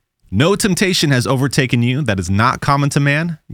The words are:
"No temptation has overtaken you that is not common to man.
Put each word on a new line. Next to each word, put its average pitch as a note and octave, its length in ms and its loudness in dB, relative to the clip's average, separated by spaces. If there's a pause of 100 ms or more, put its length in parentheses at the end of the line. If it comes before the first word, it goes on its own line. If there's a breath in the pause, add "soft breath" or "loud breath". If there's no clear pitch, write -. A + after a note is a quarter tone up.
(300)
"No D#3 260 2
temptation F#3 540 0
has B2 160 2
overtaken B2+ 560 0
you B2+ 180 0
that G#2+ 180 -2
is F2 120 -4
not A2 320 0
common C#3+ 280 2
to - 80 0
man. D3 400 -2 (160)